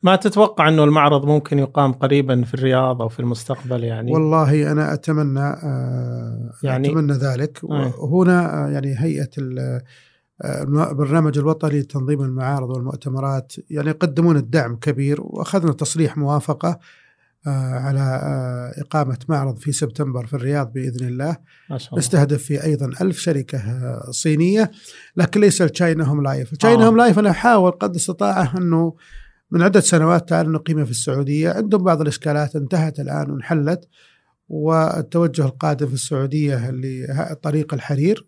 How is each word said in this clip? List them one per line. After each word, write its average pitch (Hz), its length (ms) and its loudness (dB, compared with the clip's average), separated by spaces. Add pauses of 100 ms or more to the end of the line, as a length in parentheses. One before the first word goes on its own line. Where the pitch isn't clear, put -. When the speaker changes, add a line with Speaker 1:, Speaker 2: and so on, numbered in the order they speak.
Speaker 1:
ما 190 140 6
تتوقع 202 520 4
أنه 156 160 6
المعرض 147 400 4
ممكن 147 340 2
يقام 135 340 2
قريبًا 135 520 2
في 120 100 -8
الرياض 131 480 0
أو 113 60 -2
في 117 120 -10
المستقبل 123 640 -4
يعني؟ 117 280 -4
Speaker 2:
والله 151 600 2
أنا 147 220 0
أتمنى، 147 460 -2
آه، 123 1080 -6 (120)
Speaker 1:
يعني 135 280 0
Speaker 2:
أتمنى 151 220 0
ذلك. 135 520 -2
Speaker 1:
أي. 139 340 -2
Speaker 2:
وهنا، 170 680 2
آه، 143 40 -2
يعني 139 280 -4
هيئة 143 400 -2
ال-، 127 200 -6 (840)
آه، - 200 -6
الم-، 143 200 0
البرنامج 147 560 0
الوطني 151 420 0
لتنظيم 139 420 -4
المعارض 131 480 -4
والمؤتمرات، 131 840 -6 (180)
يعني، 147 180 -4
يقدمون 156 480 2
الدعم 120 400 -2
كبير، 139 440 -2
وأخذنا - 520 -2
تصريح 156 440 -2
موافقة، 147 640 -2 (680)
آه، 131 280 -4
على، 135 260 -2
آه، 131 800 -4
إقامة 139 380 -2 (100)
معرض 139 280 0
في 147 160 -6
سبتمبر 127 540 -4
في 123 80 -8
الرياض 131 380 -2
بإذن 127 340 -6
الله. 135 300 -4 (340)
Speaker 1:
ما 135 80 -6
شاء - 120 -12
الله. 160 80 -2
Speaker 2:
نستهدف 143 440 2
فيه 139 200 -4
أيضًا 139 280 -2 (100)
ألف 180 180 0
شركة، 139 400 -4
آه، 123 520 -8
صينية، 175 600 2 (460)
لكن 175 240 2
ليس 202 220 6
التشاينا 160 420 2
هوم 143 180 0
لايف. 135 300 -4
التشاينا 226 320 6
Speaker 1:
آه. - 20 10
Speaker 2:
هوم 226 100 8
لايف 226 220 6
أنا 208 120 4
أحاول 196 400 4
قد 190 260 -4
استطاع 190 600 0
أنه 165 380 2 (560)
من 170 120 2
عدة 190 180 6
سنوات 170 480 2
تعال 165 240 0
نقيمه 156 320 -2
في 117 60 -6
السعودية، 143 600 -2
عندهم 202 340 0
بعض 165 160 2
الإشكالات 147 560 -2
انتهت 156 440 -2
الآن 143 300 -4
وانحلت، 151 580 -2 (600)
والتوجه 160 960 0
القادم 147 420 -2
في 127 80 -4
السعودية 135 760 -2
اللي 131 420 -8
ه-، 151 240 -4
طريق 151 400 -4
الحرير 151 540 -2